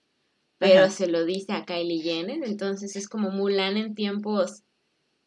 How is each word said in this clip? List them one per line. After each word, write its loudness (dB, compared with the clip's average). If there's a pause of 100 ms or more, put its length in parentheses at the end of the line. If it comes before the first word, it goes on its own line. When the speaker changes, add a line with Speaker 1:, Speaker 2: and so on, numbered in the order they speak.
(580)
Speaker 1:
Pero 8
Speaker 2:
Ajá. 4
Speaker 1:
se -2
lo 0
dice -4
a -4
Kylie -4
Jenner, -4
entonces -6
es -10
como -4
Mulan 0
en -4
tiempos, -2 (640)